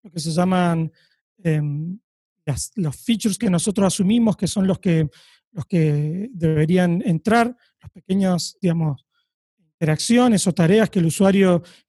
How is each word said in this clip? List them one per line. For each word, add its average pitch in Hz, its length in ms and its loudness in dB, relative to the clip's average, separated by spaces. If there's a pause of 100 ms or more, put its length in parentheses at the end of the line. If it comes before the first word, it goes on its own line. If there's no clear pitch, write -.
lo 185 80 -20
que 175 80 -10
se 151 120 -6
llaman, 170 600 0 (520)
em, 156 560 -4 (460)
las, - 300 -6
los 156 200 -4
features 214 440 -4
que 226 100 -2
nosotros 185 380 0
asumimos 214 500 0
que - 100 -4
son 190 200 -2
los 190 120 0
que, 160 300 0 (420)
los 180 140 -12
que 156 680 -2
deberían 170 760 0
entrar, 233 500 0 (260)
las - 100 -20
pequeñas, 190 680 -2
digamos, 165 440 -2 (720)
interacciones 220 680 2
o 175 60 0
tareas 196 360 2
que - 100 -2
el 165 80 2
usuario 190 560 2 (260)